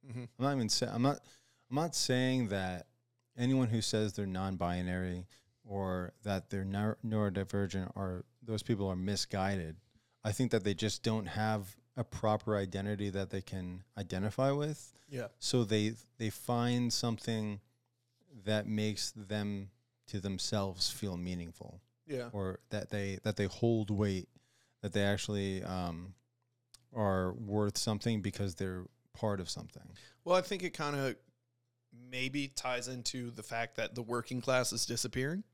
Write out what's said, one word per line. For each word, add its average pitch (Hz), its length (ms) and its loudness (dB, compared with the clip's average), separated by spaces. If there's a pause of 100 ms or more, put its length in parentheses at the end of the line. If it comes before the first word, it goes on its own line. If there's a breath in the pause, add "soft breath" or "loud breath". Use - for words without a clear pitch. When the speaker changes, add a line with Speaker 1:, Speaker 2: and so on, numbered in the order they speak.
Speaker 1:
Mm-hmm. 123 120 -8 (180)
Speaker 2:
I'm 127 80 2
not 143 100 4
even 117 140 2
sa-, 113 240 2
I'm 113 80 2
not, 139 160 4 (540 loud breath)
I'm 127 40 -2
not 160 200 0
saying 127 540 4
that 92 360 -2 (520)
anyone 127 320 4
who 113 120 2
says 107 320 2
they're 101 140 -2
non-binary 90 960 0 (400 soft breath)
or 95 480 -2 (100)
that 98 280 -2
they're 98 140 -2
neu-, 104 380 0
neurodivergent 98 920 0
are, 92 280 -4 (200)
those 113 180 -2
people 101 260 2
are 92 80 0
misguided. 92 800 0 (460 soft breath)
I 107 80 0
think 123 200 2
that 107 120 4
they 101 120 2
just 104 260 0
don't 110 240 2
have 104 500 -2 (220)
a 123 60 0
proper 107 520 2
identity 98 540 0
that 95 220 -2
they 98 100 -4
can 90 420 -8 (140)
identify 101 540 0
with. 147 420 -4 (160)
Speaker 1:
Yeah. 123 180 -6 (120)
Speaker 2:
So 127 240 4
they, 107 300 4 (260)
they 113 100 0
find 120 640 2
something 107 680 -2 (840)
that 107 220 2
makes 107 480 0
them 101 540 -4 (380)
to 104 120 -4
themselves 98 720 0
feel 95 260 -4
meaningful. 90 640 -6 (240)
Speaker 1:
Yeah. 127 260 -4
Speaker 2:
Or 95 280 -2 (100)
that 104 220 -4
they, 98 320 -2
that 107 140 2
they 101 80 4
hold 110 440 2
weight, 98 380 2 (560 soft breath)
that 98 100 -4
they 101 100 4
actually, 98 600 2
um, 90 500 -4 (840)
are 95 380 4
worth 104 440 0
something 110 420 2
because 98 360 -2
they're 92 280 -4 (300)
part 101 260 0
of 87 80 -4
something. - 360 -10 (420 loud breath)
Speaker 1:
Well, 175 100 6
I 185 60 6
think 180 220 -4
it 180 120 -4
kinda 139 400 0 (960)
maybe 131 380 -2
ties 123 400 -2
into 123 420 -4
the 110 140 -12
fact 117 320 -4
that 113 180 -2
the 123 80 -6
working 120 400 -2
class 127 320 4
is 113 140 0
disappearing. 131 560 -2 (100)